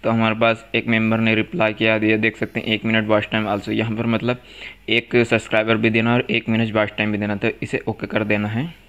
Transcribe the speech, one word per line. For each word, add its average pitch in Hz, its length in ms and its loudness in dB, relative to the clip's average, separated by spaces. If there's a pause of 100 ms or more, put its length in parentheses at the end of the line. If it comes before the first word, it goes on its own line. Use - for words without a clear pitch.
तो 113 80 -2
हमारे 113 260 2
पास 113 280 2 (100)
एक 117 120 0
member 110 320 2
ने 113 160 2
reply 110 400 0
किया 110 240 2
दिया, 107 200 4
देख 110 180 0
सकते 113 240 -6
हैं - 80 -10
एक 110 160 -2
minute 110 240 0
watch 104 240 2
time 110 160 -2
also। 101 240 -4
यहाँ 110 240 -2
पर 113 100 -4
मतलब 117 360 -2 (480)
एक 117 280 0
subscriber 113 580 2
भी 110 140 2
देना 117 240 2
और 123 140 0
एक 117 200 -2
minute 113 260 0
watch 107 240 0
time 107 140 0
भी 104 60 -2
देना, 104 180 -2
तो 110 140 -2 (120)
इसे 117 260 -6
ओके 107 180 -6
कर 107 180 -2
देना 104 240 -2
है। 131 240 -4 (160)